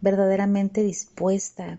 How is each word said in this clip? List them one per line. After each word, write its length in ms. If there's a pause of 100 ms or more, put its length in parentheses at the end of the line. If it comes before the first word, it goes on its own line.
verdaderamente 800
dispuesta, 960